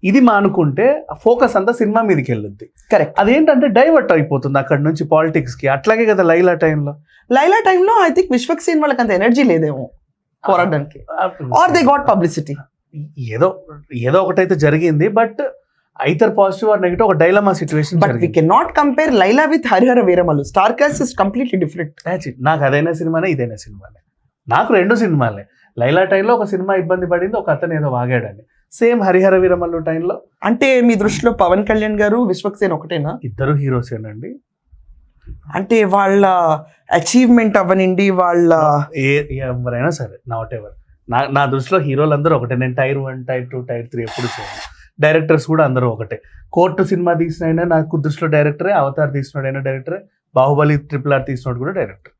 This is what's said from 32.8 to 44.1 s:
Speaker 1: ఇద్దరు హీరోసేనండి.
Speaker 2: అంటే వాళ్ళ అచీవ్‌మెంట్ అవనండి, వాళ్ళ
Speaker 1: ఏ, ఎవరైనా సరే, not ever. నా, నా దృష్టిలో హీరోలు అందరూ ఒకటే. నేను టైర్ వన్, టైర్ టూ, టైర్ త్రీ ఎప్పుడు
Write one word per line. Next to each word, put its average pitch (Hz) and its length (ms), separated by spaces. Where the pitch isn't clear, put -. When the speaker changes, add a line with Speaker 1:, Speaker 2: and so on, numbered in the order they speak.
Speaker 1:
ఇద్దరు 135 300
హీరోసేనండి. 123 840
Speaker 2:
అంటే 214 280
వాళ్ళ 196 420
అచీవ్‌మెంట్ 226 640
అవనండి, 190 520
వాళ్ళ 170 720
Speaker 1:
ఏ, 143 360
ఎవరైనా 123 580
సరే, 123 440
not 113 260
ever. 104 120
నా, 131 220
నా 139 140
దృష్టిలో 135 360
హీరోలు 147 320
అందరూ 147 220
ఒకటే. 123 200
నేను 127 200
టైర్ 135 220
వన్, 131 280
టైర్ 127 240
టూ, 127 120
టైర్ 120 280
త్రీ 117 140
ఎప్పుడు 123 220